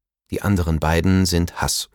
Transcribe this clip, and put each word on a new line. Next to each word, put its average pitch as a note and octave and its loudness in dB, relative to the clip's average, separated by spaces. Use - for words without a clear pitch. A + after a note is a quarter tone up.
Die - -6
anderen E2 0
beiden E2+ 2
sind E2+ -2
Hass - -4